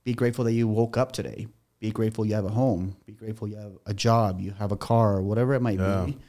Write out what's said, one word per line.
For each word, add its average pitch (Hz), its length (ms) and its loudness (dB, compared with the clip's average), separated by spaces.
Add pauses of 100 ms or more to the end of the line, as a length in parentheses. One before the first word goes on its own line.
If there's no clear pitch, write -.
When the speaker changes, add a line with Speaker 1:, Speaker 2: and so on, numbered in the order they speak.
Speaker 1:
be 123 100 -2
grateful 120 300 0
that 113 80 2
you 117 160 4
woke 117 280 2
up 127 160 0
today. - 340 -8 (340)
Be 110 100 -2
grateful 110 360 0
you 104 80 0
have 104 100 0
a 104 60 -4
home. 101 460 0 (100)
Be 104 60 -20
grateful 110 360 -10
you 104 80 -10
have 104 160 -14 (140)
a 104 80 -4
job, 107 460 2
you 95 120 -6
have 101 200 -4
a 98 40 0
car, 107 460 2
whatever 117 320 2
it 123 80 0
might 107 160 0
Speaker 2:
Yeah. 95 280 2
Speaker 1:
be. 143 120 -6 (100)